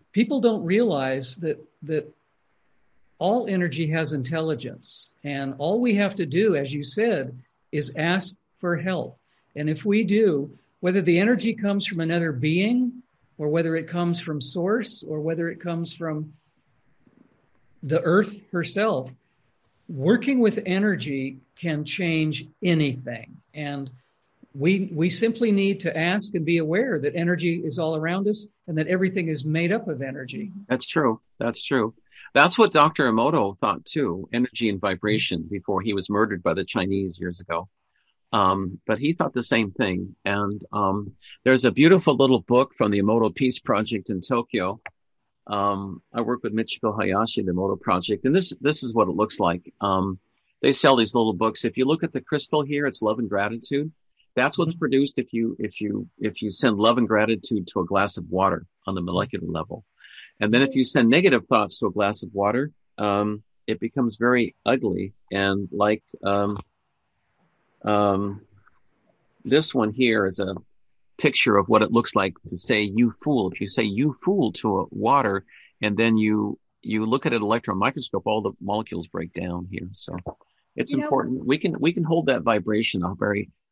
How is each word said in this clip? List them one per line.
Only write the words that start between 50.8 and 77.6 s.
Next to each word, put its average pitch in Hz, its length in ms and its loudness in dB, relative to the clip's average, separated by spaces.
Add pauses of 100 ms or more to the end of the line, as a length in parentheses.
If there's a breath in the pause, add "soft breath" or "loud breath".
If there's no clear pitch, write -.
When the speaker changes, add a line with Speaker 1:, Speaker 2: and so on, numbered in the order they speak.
Speaker 2:
these 113 180 2
little 113 180 4
books. 110 320 -2
If 117 140 -2
you 127 80 2
look 160 180 2
at 160 80 -6
the 131 80 -4
crystal 151 420 -2
here, 143 240 -2
it's 131 140 -4
love 110 180 0
and 117 100 -2
gratitude. 113 600 -4 (440)
That's 131 240 0
what's 165 160 0
Speaker 1:
Mm-hmm. 170 60 -12
Speaker 2:
produced 139 380 0
if 123 140 -6
you, 113 260 -2
if 104 220 -8
you, 101 260 -4 (120)
if - 240 -4
you 107 80 -2
send 107 260 2
love 113 220 4
and 117 100 2
gratitude 107 600 0
to - 120 -2
a 87 60 -2
glass 98 320 0
of 80 120 -12
water 90 360 0 (200)
on 98 80 -6
the 92 60 -4
molecular 90 480 -2
level. 80 360 -8 (560 loud breath)
And 110 140 2
then 127 80 6
if 135 140 0
you 131 80 4
send 120 240 4
negative 143 380 4
thoughts 104 320 0
to 113 80 -2
a 98 60 0
glass 104 300 0
of 90 120 -12
water, 110 360 0 (260)
um, 104 460 0 (240)
it 110 140 -4
becomes 117 360 -2
very 120 380 2 (100)
ugly. 104 480 0 (200)
And 98 400 0
like, 104 300 2 (200)
um, 101 360 0 (1300)
um, 101 580 0 (1040)
this 147 300 2
one 110 180 2
here 113 340 2
is 92 120 -4
a 95 160 -4 (640)
picture 123 400 4
of 95 120 4
what 110 140 6
it 104 100 2
looks 117 220 2
like 95 200 0 (120)
to 90 120 -10
say, 107 240 2
"You 107 400 2
fool." 117 280 2
If - 100 -14
you 101 80 -4
say, 117 160 0
"You 120 380 0
fool," 175 320 2
to 101 260 0
a 92 100 -2
water, 107 540 0 (360 soft breath)
and 104 160 0
then 113 200 4
you, 107 420 0 (240)
you 107 240 -2
look 127 200 0
at 131 80 0
an 110 80 0
electron 104 360 -2